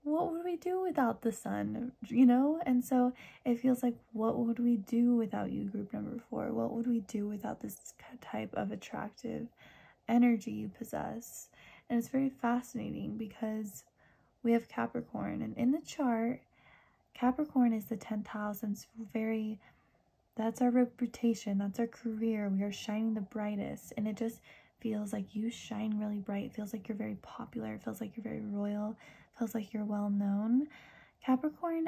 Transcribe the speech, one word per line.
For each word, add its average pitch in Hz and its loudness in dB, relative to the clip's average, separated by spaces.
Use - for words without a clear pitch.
what 320 2
would 339 -4
we 359 -2
do 359 0
without 277 2
the 226 2
sun, 214 -4
you 247 8
know? 269 6
And 254 4
so 254 4
it 240 2
feels 254 4
like, 240 2
what 226 2
would 233 2
we 240 4
do 240 4
without 214 0
you, - -2
group 196 -4
number - -6
four? - -2
What 226 0
would 233 -2
we 233 2
do 208 -4
without 208 -6
this - -12
k-, - -18
type 214 -6
of 208 -2
attractive 220 -8
energy 233 6
you 214 -4
possess? - -8
And 240 2
it's 233 -4
very 269 2
fascinating 220 -2
because 214 -6
we 233 4
have 233 4
Capricorn, 233 -4
and 220 -6
in 240 4
the 311 2
chart, 233 0
Capricorn 254 4
is 220 -2
the 220 -4
tenth 208 -6
house, 208 -6
and 208 -2
it's - -8
very, 220 -2
that's 226 -2
our 247 6
reputation, 233 2
that's 202 -2
our 233 2
career, 220 -2
we 190 2
are 202 -2
shining 220 -2
the 214 -2
brightest, 208 -6
and 214 0
it 214 -4
just 226 -4
feels 214 -4
like 202 -4
you 214 -2
shine 214 -4
really 208 -2
bright. 202 -4
It - -12
feels 208 -6
like 208 -6
you're 208 -4
very 214 -6
popular. 220 -8
It 208 -10
feels 220 -6
like 208 -10
you're 208 -8
very 220 -6
royal. 208 -4
It - -18
feels 226 -2
like 214 -6
you're 214 -4
well 208 0
known. 202 2
Capricorn 320 0